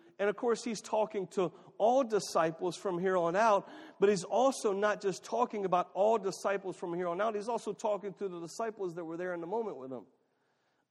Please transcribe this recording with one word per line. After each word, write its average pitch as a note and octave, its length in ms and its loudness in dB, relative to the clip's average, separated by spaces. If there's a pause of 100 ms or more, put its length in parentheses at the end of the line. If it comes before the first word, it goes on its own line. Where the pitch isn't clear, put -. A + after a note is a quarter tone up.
(180)
And G3+ 100 2
of G3+ 80 0
course, A#3 260 0
he's A3+ 180 -4
talking G#3+ 480 -2
to F3+ 240 0 (240)
all B3 280 4
disciples F3+ 720 0
from F3+ 220 -2
here F#3 180 2
on E3+ 180 2
out, G3+ 340 4 (300)
but G3 100 6
he's G3 140 4
also A#3 500 2
not G3 280 2
just G3 240 -4
talking A#3 400 0
about F3+ 300 2
all G#3+ 240 4
disciples G3 580 -2
from E3+ 180 -6
here F3+ 140 -2
on F3 120 -2
out. A3 140 0
He's G#3 140 -6
also A3 240 -4
talking G3+ 420 -4
to G3+ 140 -4
the F3 120 -8
disciples G3 540 -6
that F3 100 -6
were E3 120 -8
there F3+ 180 -4
in E3+ 60 -6
the E3 60 -8
moment G3+ 300 -4
with C3 160 -10
him. A#2+ 140 -8 (840)